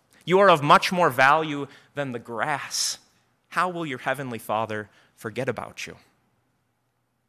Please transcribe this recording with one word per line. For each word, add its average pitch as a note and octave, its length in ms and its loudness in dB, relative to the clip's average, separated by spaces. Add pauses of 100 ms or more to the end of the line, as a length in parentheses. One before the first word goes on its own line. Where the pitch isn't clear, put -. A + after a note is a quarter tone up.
(260)
You F3+ 140 4
are G3 100 6
of D#3 120 4
much E3+ 300 6
more F3 160 2
value C#3+ 600 2 (260)
than C#3 180 -6
the A#2+ 60 -8
grass. A#2+ 800 -6 (500)
How F3+ 220 -4
will E3+ 160 -8
your B2+ 140 -8
heavenly C3 380 -6
Father G#2+ 520 -6 (260)
forget A#2 320 -10
about - 380 -10
you?" E2+ 100 -16 (1300)